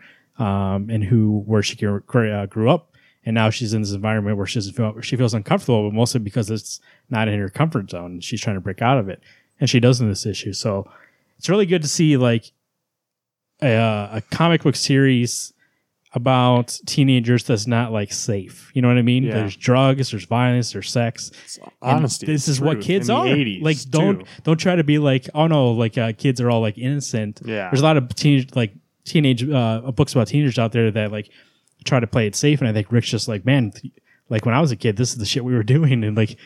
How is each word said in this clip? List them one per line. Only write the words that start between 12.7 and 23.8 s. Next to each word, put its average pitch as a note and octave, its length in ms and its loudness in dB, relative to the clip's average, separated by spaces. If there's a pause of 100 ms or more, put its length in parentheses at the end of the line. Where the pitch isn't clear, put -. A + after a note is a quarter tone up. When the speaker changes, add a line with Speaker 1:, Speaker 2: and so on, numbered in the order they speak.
Speaker 1:
a, C3 120 2
uh, G#2+ 400 0
a A2 80 -6
comic E3 420 0
book C#3 120 2
series C3+ 760 0 (600)
about B2 720 2
teenagers B2 580 2
that's A2 240 -2
not, A#2 240 0
like, G#2 220 -4
safe. - 600 -8
You C3 80 0
know B2 60 4
what B2 100 4
I A#2+ 40 4
mean? B2 220 2
Speaker 2:
Yeah. A2+ 100 -2
Speaker 1:
There's G#2+ 220 -2
drugs, C3 560 2
there's G2 140 -6
violence, B2 460 0
there's - 180 -10
sex. A#2 400 -4 (140)
Speaker 2:
It's - 140 -20
Speaker 1:
And - 140 -20 (100)
Speaker 2:
honesty C#3 440 0
Speaker 1:
this D3+ 220 -2
Speaker 2:
and D3 60 0
Speaker 1:
is C3 80 -2
what D3+ 140 0
Speaker 2:
truth G2+ 100 -8
Speaker 1:
kids F#3+ 240 0
Speaker 2:
in - 60 2
the E4+ 60 0
Speaker 1:
are. F#4 60 0
Speaker 2:
eighties, C3 360 0
Speaker 1:
Like, D#3 140 2 (120)